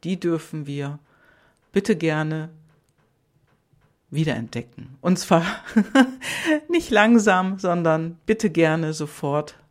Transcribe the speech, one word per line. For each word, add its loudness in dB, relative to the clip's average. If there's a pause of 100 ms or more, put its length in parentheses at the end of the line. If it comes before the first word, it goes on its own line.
die -4
dürfen -4
wir -8 (720)
bitte 0
gerne -2 (1600)
wiederentdecken. -6
Und 0
zwar 4 (640)
<laughs> -4
nicht -2
langsam, 4
sondern -2
bitte 0
gerne 0
sofort -6 (140)